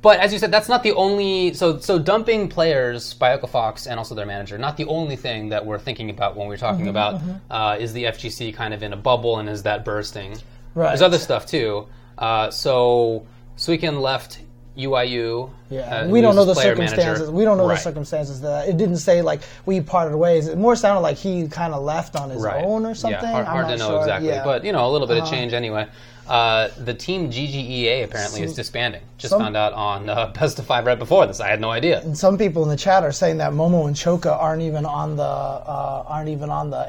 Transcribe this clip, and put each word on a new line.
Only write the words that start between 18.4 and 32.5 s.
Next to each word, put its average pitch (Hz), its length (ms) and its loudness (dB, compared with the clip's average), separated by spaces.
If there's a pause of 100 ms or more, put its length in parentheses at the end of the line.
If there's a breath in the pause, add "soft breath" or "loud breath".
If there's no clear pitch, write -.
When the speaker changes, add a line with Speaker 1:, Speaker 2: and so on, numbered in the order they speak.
Speaker 2:
that. 147 260 -2
It 180 80 2
didn't 175 200 2
say, 175 260 4
like, 151 180 0 (240 loud breath)
we 190 160 2
parted 156 360 0
ways. 165 320 4
It 160 100 -2
more 233 180 6
sounded 202 240 4
like 147 160 0
he 180 320 -2
kinda 160 300 -4
left 151 380 -4
on 143 120 -6
his 123 140 -6
Speaker 1:
Right. 104 200 -2
Speaker 2:
own 214 220 0
or 226 120 -6
something. 208 260 -2
Speaker 1:
Yeah, 233 80 -2
hard, 220 160 0
Speaker 2:
I'm - 60 -4
Speaker 1:
hard - 160 0
to - 80 -2
Speaker 2:
not - 20 -4
Speaker 1:
know 110 120 -2
Speaker 2:
sure. - 100 2
Speaker 1:
exactly. 156 280 0
Speaker 2:
Yeah. 135 160 -2
Speaker 1:
But, 135 200 0
you 208 80 -2
know, 131 140 2
a 127 40 2
little 143 160 0
bit 117 100 2
Speaker 2:
Uh-huh. 113 100 0
Speaker 1:
of - 60 -4
change 120 220 -4
anyway. 110 320 -2 (400 loud breath)
Uh, 113 420 2 (140)
the 120 120 -6
team 175 360 -6
G 127 160 -6
G 127 380 -6
E 117 40 2
A 123 140 0
apparently 104 400 -6
is 113 100 -6
Speaker 2:
Some, 156 40 -8
Speaker 1:
disbanding. 117 460 -6 (160)
Just - 120 -6
Speaker 2:
some 190 120 4
Speaker 1:
found 110 160 -2
out 107 160 2
on, 104 340 -4
uh, 107 180 0
<laughs> - 140 -8
Best 147 180 0
of 127 60 -8
Five 120 220 0
right 123 120 4
before 143 280 6
this. 98 120 -6
I 104 100 -4
had 107 120 0
no 110 100 -2
idea. 127 300 0
Speaker 2:
And 156 160 -6
some 190 220 4
people 170 240 2